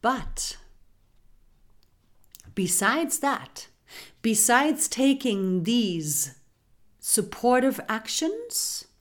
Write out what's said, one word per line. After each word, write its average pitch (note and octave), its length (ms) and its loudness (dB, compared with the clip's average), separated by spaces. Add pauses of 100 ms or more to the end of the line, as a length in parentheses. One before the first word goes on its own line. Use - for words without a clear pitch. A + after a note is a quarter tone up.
But - 560 -4 (2000)
besides G#3 680 0
that, - 480 -4 (540)
besides B3 680 2
taking G#3 760 2
these E3+ 720 0 (640)
supportive B3 880 2
actions - 960 -4 (160)